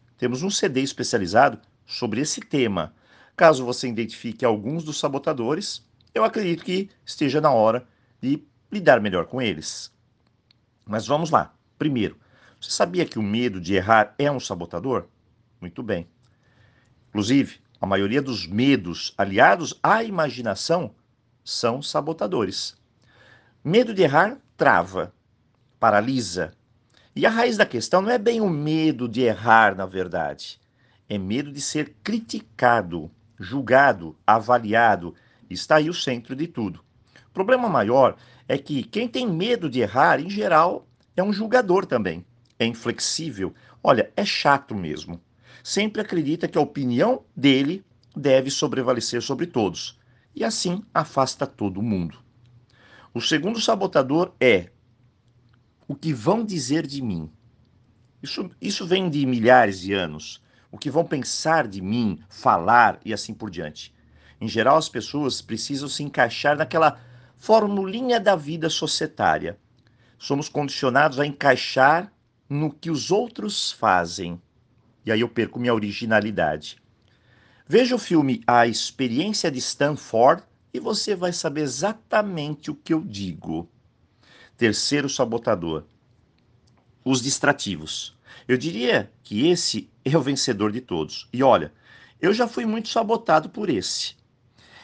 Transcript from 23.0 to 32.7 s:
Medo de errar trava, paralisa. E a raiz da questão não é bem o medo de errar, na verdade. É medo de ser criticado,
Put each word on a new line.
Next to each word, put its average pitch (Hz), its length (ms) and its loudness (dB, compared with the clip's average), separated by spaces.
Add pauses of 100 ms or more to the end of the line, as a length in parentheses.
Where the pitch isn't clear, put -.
Medo 220 300 2
de 190 80 4
errar 170 340 4 (180)
trava, 92 600 2 (640)
paralisa. 104 720 0 (640)
E 143 80 -2
a - 60 4
raiz 233 260 0
da 202 80 4
questão 175 380 0
não 208 80 -2
é 247 80 2
bem 220 240 0
o 202 80 0
medo 151 580 0
de 117 140 -2
errar, 110 520 6
na 95 120 -8
verdade. 90 720 -6 (480)
É - 80 -6
medo 110 340 -4
de 143 120 -12
ser - 420 -6
criticado, 117 1040 0 (300)